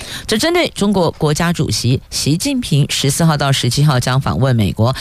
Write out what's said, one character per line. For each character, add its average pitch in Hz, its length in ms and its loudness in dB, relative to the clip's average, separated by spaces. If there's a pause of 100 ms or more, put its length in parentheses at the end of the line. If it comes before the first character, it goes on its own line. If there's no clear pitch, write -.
(260)
这 214 100 -2
针 320 160 0
对 339 180 2
中 208 220 0
国 185 200 0
国 151 200 0
家 170 200 0
主 151 180 -2
席 120 400 0
习 - 260 -2
近 269 240 -2
平 147 300 2
十 - 180 -2
四 151 160 0
号 160 120 4
到 139 160 0
十 123 180 0
七 143 140 2
号 135 160 4
将 131 200 0
访 95 200 -2
问 131 160 2
美 104 160 0
国， 117 280 0